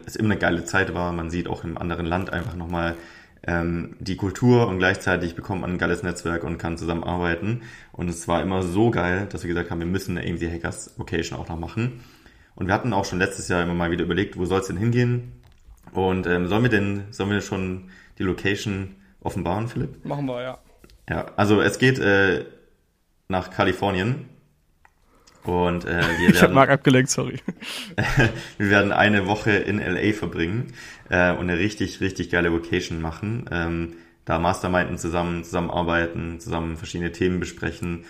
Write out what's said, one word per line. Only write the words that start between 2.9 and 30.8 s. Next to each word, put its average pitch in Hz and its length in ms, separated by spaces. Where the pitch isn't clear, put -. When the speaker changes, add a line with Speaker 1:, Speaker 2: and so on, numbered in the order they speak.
Speaker 1:
ähm, 85 560
die 95 180
Kultur 117 500
und 95 100
gleichzeitig 90 560
bekommt 92 280
man 87 100
ein 90 80
geiles 87 240
Netzwerk 85 400
und 82 160
kann 82 180
zusammenarbeiten. 85 840
Und 87 160
es - 180
war 85 160
immer 95 180
so 95 300
geil, 90 400
dass 87 120
wir 87 40
gesagt 85 240
haben, 85 80
wir 85 80
müssen 92 300
eine 85 100
A - 20
M 87 80
D 85 140
Hackers 87 460
Vocation - 420
auch - 100
noch 85 80
machen. 110 440
Und 95 140
wir 92 60
hatten 110 200
auch 95 120
schon 92 120
letztes 95 300
Jahr 87 160
immer 87 100
mal 87 180
wieder 85 120
überlegt, 87 340
wo 90 80
soll's 92 220
denn 87 100
hingehen? 120 540
Und, 92 340
ähm, 90 200
sollen 104 160
wir 127 60
denn, 101 400
sollen 98 200
wir 101 120
schon 92 480
die 98 40
Location 98 720
offenbaren, 95 480
Philipp? - 360
Speaker 2:
Machen 143 200
wir, 123 160
ja. 127 160
Speaker 1:
Ja, - 160
also 104 240
es - 180
geht, 131 180
äh, 98 480
nach 92 220
Kalifornien. 98 720
Und, 87 420
äh, 87 160
wir 87 100
Speaker 2:
<laughs> - 0
Ich - 60
hab - 60
Speaker 1:
werden - 120
Speaker 2:
Marc 135 160
abgelenkt, 131 400
sorry. 131 300
Speaker 1:
<laughs> - 640
wir 104 120
werden 101 220
eine 101 360
Woche 107 240
in 101 280
L 87 180
A 107 160
verbringen, 87 600